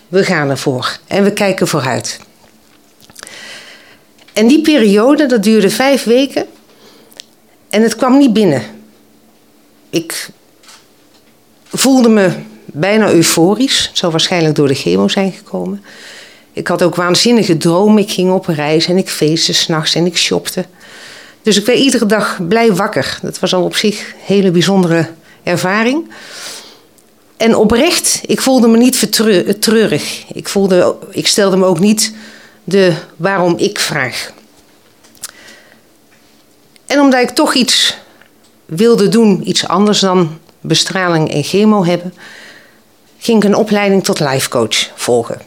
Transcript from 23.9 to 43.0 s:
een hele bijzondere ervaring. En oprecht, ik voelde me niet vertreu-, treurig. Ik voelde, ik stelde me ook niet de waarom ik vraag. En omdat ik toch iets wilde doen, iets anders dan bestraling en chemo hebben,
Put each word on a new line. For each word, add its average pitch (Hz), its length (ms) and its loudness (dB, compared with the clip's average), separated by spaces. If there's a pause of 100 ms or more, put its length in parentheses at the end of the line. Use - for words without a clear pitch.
een - 200 -16
hele 190 320 0
bijzondere 165 580 2 (340)
ervaring. 214 720 -2 (1200)
En 226 180 2
oprecht, 240 680 0
ik - 160 -2
voelde 262 260 4
me 226 100 4
niet 254 200 4
vertreu-, 208 600 0
treurig. 214 640 -2 (100)
Ik - 140 -12
voelde, 190 480 2 (140)
ik - 180 -6
stelde 196 300 2
me 185 80 2
ook 180 140 2
niet 214 340 0 (500)
de 185 300 2 (220)
waarom 180 420 0
ik 208 220 -4
vraag. 127 520 -6 (2500)
En 277 140 0
omdat 262 220 4
ik 240 80 0
toch 302 240 0
iets - 440 0 (680)
wilde 202 420 2
doen, 190 420 2
iets - 180 -2
anders 202 320 2
dan 180 380 0 (240)
bestraling 165 720 -2
en 147 120 -4
chemo 208 420 2
hebben, 175 280 -2 (1040)